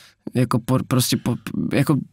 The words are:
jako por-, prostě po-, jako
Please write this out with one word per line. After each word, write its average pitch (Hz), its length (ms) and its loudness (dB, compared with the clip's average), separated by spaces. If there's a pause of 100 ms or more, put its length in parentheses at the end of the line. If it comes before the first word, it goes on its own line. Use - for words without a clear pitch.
(340)
jako 127 260 2
por-, 127 280 0
prostě - 300 2
po-, 120 180 -2 (380)
jako 139 240 4 (160)